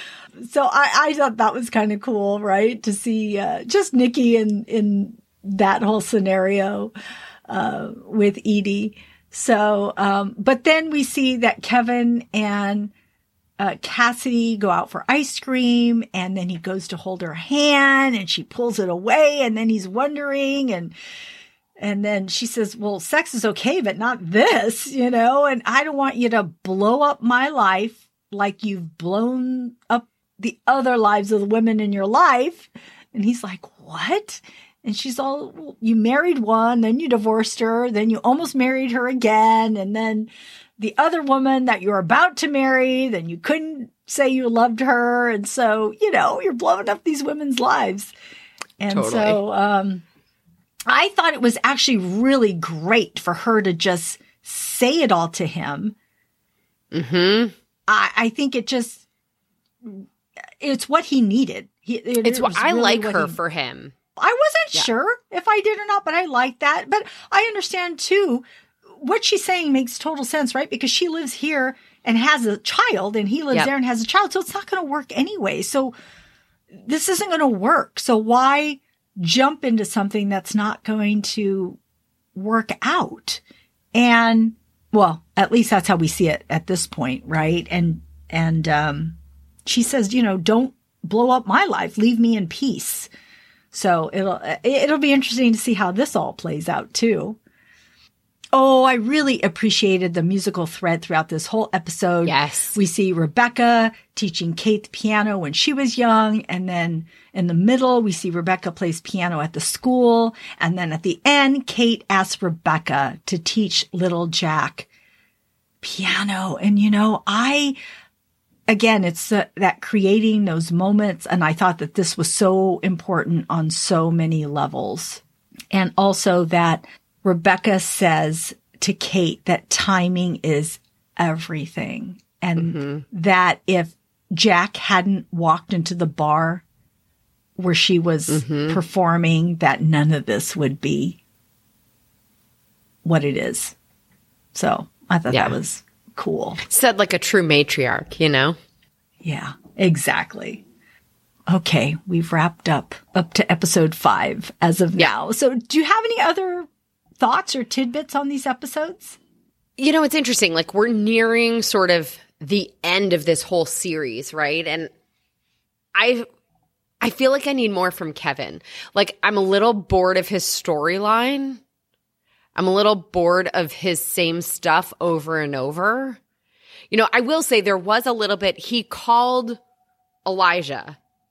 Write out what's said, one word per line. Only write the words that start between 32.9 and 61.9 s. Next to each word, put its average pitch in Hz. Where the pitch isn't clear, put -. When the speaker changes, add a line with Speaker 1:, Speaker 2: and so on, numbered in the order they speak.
Speaker 1:
And 214
he's 240
like, 185
"What?" 330
And 214
she's 254
all, 277
"Well, 302
you 226
married 277
one, 220
then 226
you 320
divorced 220
her, 233
then 214
you 214
almost 269
married 262
her 247
again, 220
and 196
then 220
the 214
other 330
woman 269
that 214
you're 202
about 262
to 320
marry, 262
then 170
you 170
couldn't 311
say 269
you 262
loved 226
her. 240
And 202
so, 220
you 415
know, -
you're 392
blowing 359
up 403
these 294
women's 294
lives." 208
And 196
Speaker 2:
Totally. 214
Speaker 1:
so, 214
um, 196
I 285
thought 330
it 254
was 240
actually 262
really 214
great 170
for 175
her 220
to 190
just 170
say -
it 233
all 170
to 175
him. 160
Speaker 2:
Mm-hmm. 180
Speaker 1:
I, 202
I 226
think 269
it 240
just, 240
it's 277
what 320
he 277
needed. 202
He, 240